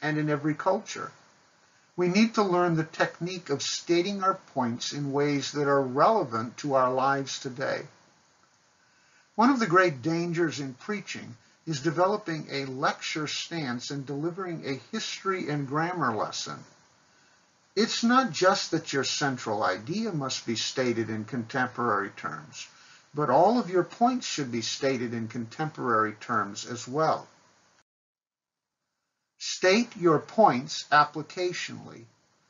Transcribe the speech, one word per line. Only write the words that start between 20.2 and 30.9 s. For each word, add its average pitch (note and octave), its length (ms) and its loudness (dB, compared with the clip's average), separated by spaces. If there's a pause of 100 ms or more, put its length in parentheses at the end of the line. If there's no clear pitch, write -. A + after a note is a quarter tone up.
be A#2 100 -2
stated A2+ 540 0
in A2 160 -4
contemporary A#2 880 -2
terms, - 560 -12 (460)
but D3 160 0
all F#3 300 6
of F#3 100 -2
your F3+ 140 4
points B3 420 0
should C3+ 240 -4
be A#2 120 -4
stated B2 520 -2
in A2+ 140 -4
contemporary A2+ 840 -2
terms G#2 520 -4
as A#2 220 -10
well. C#3 400 0 (2000)
State G3+ 600 2
your E3+ 220 4
points D#3 720 2